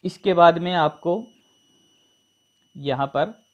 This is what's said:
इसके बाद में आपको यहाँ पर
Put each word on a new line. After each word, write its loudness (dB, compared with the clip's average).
इसके -4
बाद 6
में -6
आपको -2
यहाँ -4
पर -4